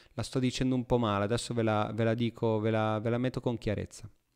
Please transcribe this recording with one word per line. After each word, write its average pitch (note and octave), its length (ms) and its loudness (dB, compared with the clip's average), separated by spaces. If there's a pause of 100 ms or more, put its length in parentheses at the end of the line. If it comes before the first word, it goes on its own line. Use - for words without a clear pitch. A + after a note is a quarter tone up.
(140)
la A#2 100 -6
sto - 160 -2
dicendo C3 360 0
un B2 100 0
po' B2 120 4
male, G#2 260 2
adesso A#2 300 -2
ve A#2 100 2
la, A2 300 2
ve A2 100 0
la A2+ 100 2
dico, A2+ 460 0
ve A2 120 0
la, A2 280 0
ve A2 100 -2
la A#2 80 0
metto B2+ 220 -2
con B2 180 -2
chiarezza. G2 520 -6 (260)